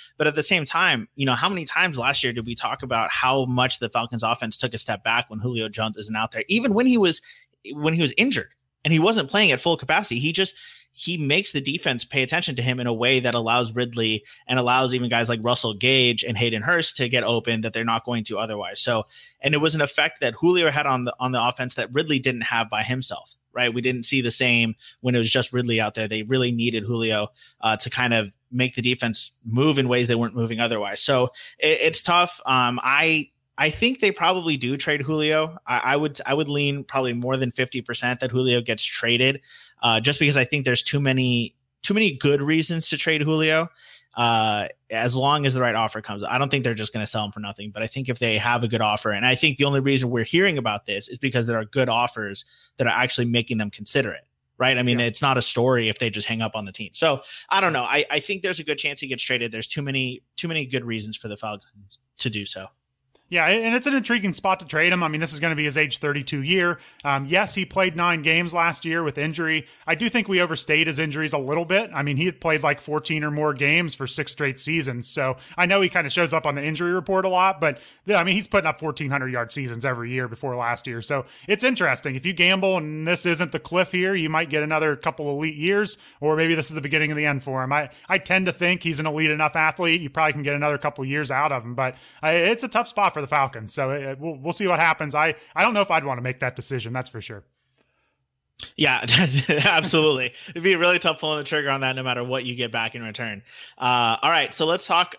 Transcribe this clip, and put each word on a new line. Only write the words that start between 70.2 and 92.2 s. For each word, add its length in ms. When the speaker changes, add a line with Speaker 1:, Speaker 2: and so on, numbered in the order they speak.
Speaker 2:
we 120
overstated 460
his 120
injuries 360
a 40
little 280
bit. 280
I 80
mean, 140
he 80
had 160
played, 220
like, 180
fourteen 420
or 80
more 220
games 420
for 120
six 260
straight 260
seasons. 500
So 280
I 80
know 160
he 80
kinda 180
shows 240
up 140
on 80
the 100
injury 280
report 340
a 20
lot, 320
but, 180
yeah, 100
I 80
mean, 100
he's 140
putting 180
up 140
fourteen 300
hundred 200
yard 220
seasons 320
every 260
year 160
before 300
last 300
year. 160
So 240
it's 180
interesting. 500
If 100
you 80
gamble 460
and 280
this 200
isn't 260
the 80
cliff 320
here, 220
you 160
might 180
get 140
another 340
couple 320
elite 280
years, 420
or 120
maybe 200
this 160
is 40
the 60
beginning 300
of 80
the 80
end 160
for 200
him. 120
I, 160
I 80
tend 300
to 80
think 280
he's 180
an 60
elite 240
enough 240
athlete. 460
You 80
probably 240
can 100
get 120
another 240
couple 260
years 260
out 220
of 100
him, 120
but, 200